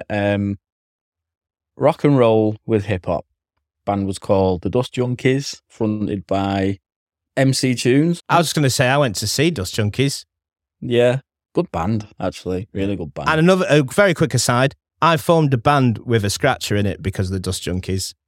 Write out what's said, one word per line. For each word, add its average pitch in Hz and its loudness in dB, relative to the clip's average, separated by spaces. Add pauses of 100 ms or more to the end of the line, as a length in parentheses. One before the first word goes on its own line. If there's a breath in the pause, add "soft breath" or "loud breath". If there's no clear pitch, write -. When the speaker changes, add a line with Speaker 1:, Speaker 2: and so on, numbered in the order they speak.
Speaker 1:
um, 101 0 (1200)
rock 135 0
and 143 4
roll 110 4
with 110 0
hip 95 -4
hop. 87 -4 (580)
Band 101 -2
was 95 -6
called 95 0
the 98 -4
Dust 123 -2
Junkies, 127 -2
fronted 107 -4
by 98 -2 (580)
M 135 2
C 131 0
Tunes. 143 2
Speaker 2:
I 156 2
was 170 2
just - -4
gonna 143 2
say, 127 0
I 135 2
went 123 0
to 107 -4
see 156 0
Dust 104 -6
Junkies. 110 -2 (560)
Speaker 1:
Yeah. 123 2 (340)
Good 175 -2
band, 104 -4 (120)
actually. 92 -6
Really 98 -2
good 85 -8
band. 76 -8
Speaker 2:
And 160 0
another, 180 4
a 147 4
very 185 2
quick 147 -2
aside, 127 0 (260)
I 160 4
formed 160 2
a - 2
band 127 2
with 117 0
a 101 0
scratcher - -2
in 101 2
it 95 -4
because 95 -4
of 95 -6
the 95 -4
Dust 92 -6
Junkies. 92 -6 (140)